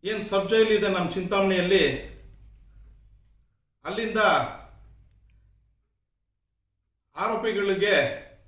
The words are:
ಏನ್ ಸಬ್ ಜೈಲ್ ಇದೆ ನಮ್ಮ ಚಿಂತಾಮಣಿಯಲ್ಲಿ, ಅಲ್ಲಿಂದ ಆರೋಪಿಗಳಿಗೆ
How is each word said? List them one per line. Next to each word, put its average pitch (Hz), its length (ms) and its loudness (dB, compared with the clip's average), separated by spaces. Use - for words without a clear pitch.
ಏನ್ 208 200 -6
ಸಬ್ 196 260 -2
ಜೈಲ್ 220 180 6
ಇದೆ 208 200 2
ನಮ್ಮ 180 220 -2
ಚಿಂತಾಮಣಿಯಲ್ಲಿ, 185 920 0
ಅಲ್ಲಿಂದ 214 340 -6
ಆರೋಪಿಗಳಿಗೆ 196 1080 0